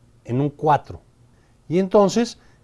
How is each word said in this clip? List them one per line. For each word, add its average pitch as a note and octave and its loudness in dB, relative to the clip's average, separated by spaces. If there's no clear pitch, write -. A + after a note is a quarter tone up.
en B2 -4
un C#3+ -2
cuatro. C#3+ -2
Y D#3+ -2
entonces, G3+ 0